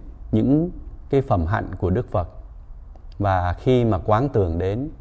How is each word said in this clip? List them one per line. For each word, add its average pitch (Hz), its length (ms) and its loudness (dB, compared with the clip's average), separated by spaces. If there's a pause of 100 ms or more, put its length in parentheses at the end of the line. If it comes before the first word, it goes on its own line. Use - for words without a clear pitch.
(320)
những 135 400 4 (380)
cái 139 120 4
phẩm 90 240 2
hạnh 95 320 -2
của 90 120 0
Đức 107 220 0
Phật. 90 160 0 (920)
Và 92 340 2
khi 123 320 4
mà 104 200 4
quán 117 240 2
tưởng 87 280 2
đến 107 320 -2 (120)